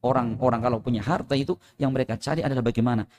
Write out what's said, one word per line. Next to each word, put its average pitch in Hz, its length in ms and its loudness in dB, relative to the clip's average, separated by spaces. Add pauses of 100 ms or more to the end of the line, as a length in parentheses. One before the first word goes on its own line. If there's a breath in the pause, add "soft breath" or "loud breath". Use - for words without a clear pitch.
Orang-orang 120 600 2
kalau 120 200 0
punya 117 200 0
harta 143 360 -2
itu 135 160 -2 (240 soft breath)
yang 135 160 0
mereka 123 240 -2
cari 156 240 -2
adalah 131 200 0
bagaimana 117 440 0 (120 soft breath)